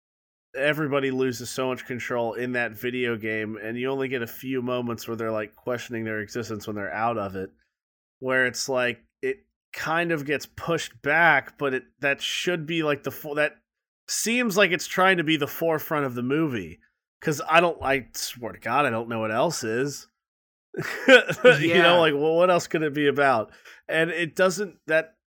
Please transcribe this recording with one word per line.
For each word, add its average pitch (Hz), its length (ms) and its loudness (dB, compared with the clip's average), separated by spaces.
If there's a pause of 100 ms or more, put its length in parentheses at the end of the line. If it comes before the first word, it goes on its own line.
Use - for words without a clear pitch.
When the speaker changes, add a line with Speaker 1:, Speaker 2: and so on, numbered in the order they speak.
(560)
Speaker 1:
Everybody 143 540 0
loses 127 400 -2
so 131 160 -2
much 127 180 -4
control 117 500 -4
in 123 180 -6
that 120 200 -2
video 123 440 -2
game, 110 440 -4
and 110 160 -8
you 127 140 -4
only 135 180 -2
get 127 140 -4
a 117 60 -8
few 131 340 -6
moments 123 460 -4
where 117 80 -4
they're, 113 160 -4
like, 107 240 -6
questioning 120 480 -6
their 110 160 -4
existence 107 460 -8
when 107 100 -8
they're 98 180 -6
out 113 240 -2
of 98 180 -6
it, 95 140 -8 (720)
where 131 260 0
it's 120 220 -6
like, 123 340 -2 (180)
it 135 180 -4 (340)
kind 165 400 -2
of 147 120 -4
gets 139 220 -4
pushed - 560 -6
back, 151 560 4
but 139 160 0
it, 127 100 -4 (160)
that 139 220 -2
should 170 440 -2
be, 165 180 -2
like, 143 180 0
the 139 80 -6
fo-, 147 240 -10
that 151 220 0 (520)
seems 233 480 0
like 196 140 6
it's 170 160 -2
trying 190 300 4
to 170 80 0
be 156 120 2
the 143 120 0
forefront 156 580 -2
of 123 80 -6
the 120 80 -4
movie, 123 560 -2 (420)
'cause 151 280 -2
I 160 120 8
don't, 170 220 2
I 131 320 0
swear 117 380 -10
to 90 60 -16
God, 127 260 0
I 131 60 2
don't 113 180 -4
know 117 120 -4
what 110 120 -2
else 139 320 0
is. 127 440 -4 (680)
<laughs> - 320 -8
You 247 540 6
Speaker 2:
Yeah. 170 220 4
Speaker 1:
know, 175 180 6
like, 156 140 4
well, 156 220 2
what 180 140 6
else 170 160 2
could 160 160 -2
it 151 120 -2
be 147 120 2
about? 131 460 2 (360)
And 160 220 0
it 170 240 -4
doesn't, 185 520 0
that 156 280 0 (140)